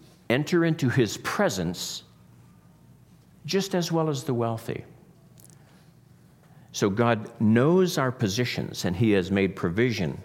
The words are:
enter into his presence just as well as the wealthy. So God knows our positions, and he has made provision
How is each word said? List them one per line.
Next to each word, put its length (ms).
enter 340
into 240
his 300
presence 880
just 300
as 180
well 160
as 160
the 80
wealthy. 520
So 160
God 400
knows 600
our 120
positions, 760
and 100
he 140
has 200
made 240
provision 720